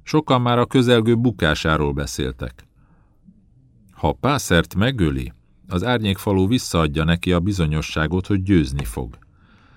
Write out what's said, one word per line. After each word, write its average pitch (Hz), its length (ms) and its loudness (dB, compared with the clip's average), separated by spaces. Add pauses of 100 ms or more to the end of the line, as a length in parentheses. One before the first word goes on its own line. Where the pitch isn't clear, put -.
Sokan 139 400 0
már 120 160 2
a 120 80 2
közelgő 120 500 4
bukásáról 78 760 0
beszéltek. 69 720 -8 (1300)
Ha 78 200 -2
Pászert 117 640 0
megöli, 85 580 -2 (360)
az 92 160 -2
árnyékfaló 101 640 0
visszaadja 80 580 0
neki 85 280 0
a 87 80 2
bizonyosságot, 82 840 -2
hogy 98 160 -2
győzni 71 420 2
fog. - 340 -10 (580)